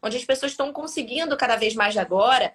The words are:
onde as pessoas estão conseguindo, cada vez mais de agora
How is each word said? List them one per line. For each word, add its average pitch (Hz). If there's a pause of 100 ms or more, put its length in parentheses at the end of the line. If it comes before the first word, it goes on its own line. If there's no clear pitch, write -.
onde 220
as 247
pessoas 269
estão 285
conseguindo, 294
cada 240
vez 220
mais 208
de 214
agora 202